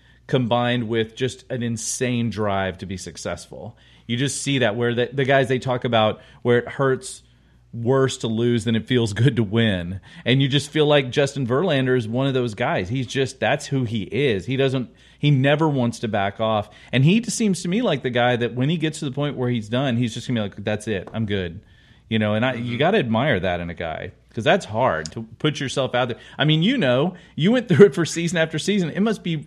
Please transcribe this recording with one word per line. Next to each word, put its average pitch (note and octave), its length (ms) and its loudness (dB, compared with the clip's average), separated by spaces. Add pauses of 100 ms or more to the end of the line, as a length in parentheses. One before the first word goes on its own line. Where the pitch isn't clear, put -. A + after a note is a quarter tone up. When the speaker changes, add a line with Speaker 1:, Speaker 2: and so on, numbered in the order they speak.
(260)
Speaker 1:
combined A#2+ 640 0
with A2+ 280 -2
just - 340 -6
an B2 120 -4
insane A#2 680 -2
drive F#2+ 480 -2
to G2 80 -10
be F#2 100 -8
successful. E2+ 800 -12 (300)
You A#2 100 -4
just C3+ 260 -2
see C#3 160 0
that A2 180 2
where A#2+ 180 0
the, A#2+ 180 0
the C3+ 120 -2
guys C3+ 240 2
they C3 100 0
talk B2 260 -4
about A2 360 2 (220)
where A#2+ 160 4
it A#2+ 100 -2
hurts - 540 -2 (500)
worse A#2+ 460 2
to - 80 -6
lose A#2 380 2
than A#2 120 2
it A2 100 -2
feels A#2 280 2
good A#2 220 4
to A#2 60 2
win. G2 580 0 (260)
And C3 160 4
you C#3 60 2
just C3+ 220 0
feel D3+ 160 2
like D3 240 4
Justin C#3 360 0
Verlander C3 500 2
is A#2 100 0
one B2 200 -2
of C3+ 80 0
those B2 200 0
guys. A#2+ 360 -2
He's B2+ 160 -2
just, C3 340 -4
that's - 260 0
who C3+ 180 -2
he G#2+ 180 -4
is. G#2 420 0
He C3 120 -4
doesn't, C3 340 0 (280)
he D3 120 4
never D3 380 4
wants B2 320 -2
to A#2 80 -4
back G2+ 320 -2
off. A2 280 0 (240)
And B2+ 120 4
he G3 160 6
just A#3 160 -6
seems G#3 260 0
to F3 60 -6
me G3 120 0
like E3+ 220 0
the B2+ 80 -2
guy B2 260 2
that A#2 180 -2
when B2+ 140 0
he F3 80 0
gets D#3 220 -4
to E3 80 -6
the C#3 60 -4
point C#3+ 240 -4
where B2 120 -2
he's A2+ 220 -2
done, B2 260 0
he's A#2+ 160 0
just - 160 -10
gonna A#2+ 140 -2
be G2+ 60 -4
like, G2 160 -12
"That's G#2+ 240 -4
it. F#2+ 260 -4
I'm A2+ 120 -2
good." F#2 340 -4 (500)
You A2+ 80 0
know, G#2+ 160 2
and A2 100 0
I, B2+ 100 -2
you A#2+ 180 -6
Speaker 2:
Mm-hmm. A#2+ 60 -6
Speaker 1:
gotta F#3 200 2
admire A#2+ 420 0
that F2 200 -2
in F2 100 -8
a E2+ 40 -10
guy, D#2+ 360 -8 (240)
'cause A2+ 100 -6
that's F3 220 2
hard G#2 460 0
to A#2 100 -10 (160)
put D3+ 220 -2
yourself C3 340 -2
out B2 140 2
there. A#2 100 -8 (180)
I C#3 80 0
mean, D#3 180 4
you B3 140 2
know, D3 380 2 (220)
you F3 160 2
went B3 160 0
through F3+ 180 10
it G3+ 80 2
for E3+ 100 0
season E3+ 320 -4
after D#3+ 220 0
season. F#3 320 0
It E3+ 100 -4
must A3 220 0
be E3 240 -4